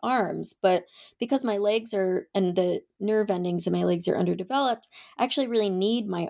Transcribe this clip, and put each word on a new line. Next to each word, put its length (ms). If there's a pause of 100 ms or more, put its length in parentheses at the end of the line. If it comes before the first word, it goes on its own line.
arms. 520
But 300 (340)
because 260
my 120
legs 380
are, 400
and 200
the 280 (180)
nerve 300
endings 360
in 60
my 120
legs 240
are 100
underdeveloped, 720 (300)
I 60
actually 220
really 240
need 380
my 220